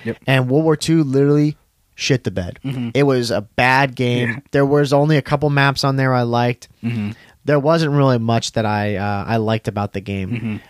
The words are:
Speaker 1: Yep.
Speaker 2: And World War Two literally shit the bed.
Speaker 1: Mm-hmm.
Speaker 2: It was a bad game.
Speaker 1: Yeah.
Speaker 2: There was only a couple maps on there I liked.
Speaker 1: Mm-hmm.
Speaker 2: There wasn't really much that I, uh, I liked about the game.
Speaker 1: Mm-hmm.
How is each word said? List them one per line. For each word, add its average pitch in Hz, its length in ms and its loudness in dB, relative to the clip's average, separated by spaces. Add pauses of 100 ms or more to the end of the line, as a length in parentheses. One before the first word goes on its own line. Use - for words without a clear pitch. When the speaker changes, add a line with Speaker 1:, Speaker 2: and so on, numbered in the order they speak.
Speaker 1:
Yep. 113 140 -8 (100)
Speaker 2:
And 131 200 2
World 143 160 2
War 156 120 2
Two 160 260 2
literally 147 540 2 (400)
shit - 260 -2
the 113 80 -4
bed. 92 340 -6
Speaker 1:
Mm-hmm. 127 300 -6
Speaker 2:
It 135 80 2
was 123 300 0
a 104 80 0
bad 127 560 0
game. 123 320 0
Speaker 1:
Yeah. 117 100 -6 (140)
Speaker 2:
There 139 140 2
was 143 260 2
only 147 240 4
a 139 60 0
couple 147 280 -2
maps 139 320 0
on 135 140 0
there 131 180 2
I 123 80 2
liked. 120 460 -2 (160)
Speaker 1:
Mm-hmm. 110 260 -4 (340)
Speaker 2:
There 147 160 2
wasn't 156 320 2
really 135 260 4
much 113 340 -2
that 110 140 -2
I, 104 300 -2
uh, 101 300 -4
I 117 100 -2
liked 110 320 -2
about 101 240 -4
the 101 80 -8
game. 98 300 -6
Speaker 1:
Mm-hmm. 110 260 -6 (140)